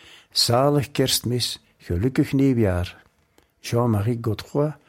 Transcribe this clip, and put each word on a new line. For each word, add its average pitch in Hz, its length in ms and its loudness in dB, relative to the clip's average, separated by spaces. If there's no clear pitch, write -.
Zalig 135 600 0
Kerstmis, 123 720 -2
gelukkig 131 560 -2
nieuwjaar. 117 720 2
Jean-Marie 117 640 0
Godefroy, 143 540 -4